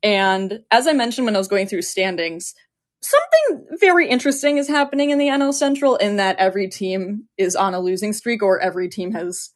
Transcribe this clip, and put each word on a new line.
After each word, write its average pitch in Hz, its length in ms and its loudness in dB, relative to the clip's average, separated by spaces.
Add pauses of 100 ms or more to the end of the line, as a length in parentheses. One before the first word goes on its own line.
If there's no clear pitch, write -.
And 196 580 0 (100)
as 254 160 4
I 320 60 4
mentioned 247 320 0
when 214 100 0
I 190 40 2
was 190 80 -4
going 196 200 0
through 185 160 -4
standings, 175 680 -4 (480)
something 587 800 2
very 349 300 4
interesting 277 480 0
is 285 100 -2
happening 285 440 0
in 285 80 2
the 285 100 2
N 277 120 0
L 277 120 2
Central, 277 420 2
in 208 220 0
that 190 200 0
every 190 300 2
team 190 600 -6 (100)
is 185 180 0
on 190 180 0
a 180 60 -4
losing 185 340 -2
streak, 226 300 -4
or 190 160 2
every 180 300 -4
team 185 240 -8
has 180 420 -8